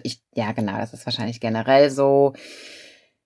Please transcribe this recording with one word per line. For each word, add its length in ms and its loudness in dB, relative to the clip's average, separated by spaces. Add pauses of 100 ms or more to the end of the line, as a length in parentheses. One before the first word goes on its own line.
ich, 180 -12 (140)
ja, 180 -4
genau, 240 -4
das 160 -8
ist 140 -16
wahrscheinlich 340 -8
generell 480 4
so, 460 2 (920)